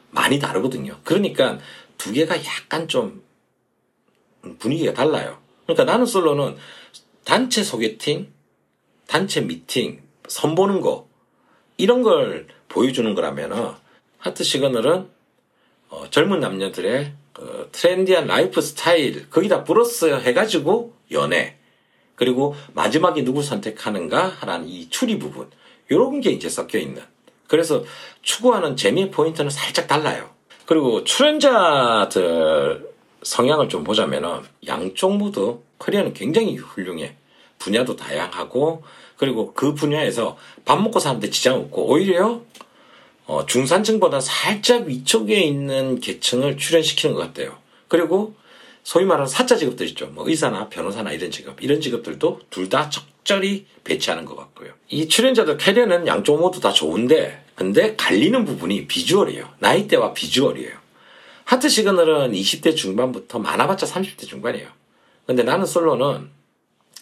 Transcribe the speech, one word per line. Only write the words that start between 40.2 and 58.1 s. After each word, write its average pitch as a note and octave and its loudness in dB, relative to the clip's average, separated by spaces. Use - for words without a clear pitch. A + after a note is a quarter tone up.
밥 D#3 4
먹고 G#3+ 2
사는데 A#2 -2
지장 B2+ 2
없고, - -2
오히려, F#3+ 2
어, D2+ -4
중산층보다 E3+ 2
살짝 G#3 0
위쪽에 G3+ 0
있는 C3+ -2
계층을 C3+ -2
출연시키는 D#3 2
것 F2 -2
같아요. - -10
그리고 E3+ 2
소위 F3 2
말하는 D3+ 2
사짜 B3 2
직업들 - -2
있죠. - -12
뭐 - -8
의사나 C3 -2
변호사나 G2+ -8
이런 E2 -6
직업, D2 -14
이런 C#3+ 2
직업들도 A2+ -4
둘 F#2 -8
다 D3 0
적절히 G3 -4
배치하는 - -4
것 - -14
같고요. - -20
이 D#3 -4
출연자들 A3 4
캐리어는 F#3+ 4
양쪽 G#2 2
모두 F3+ 0
다 G2+ 2
좋은데, G#2 2
근데 D3+ 0
갈리는 G#3 2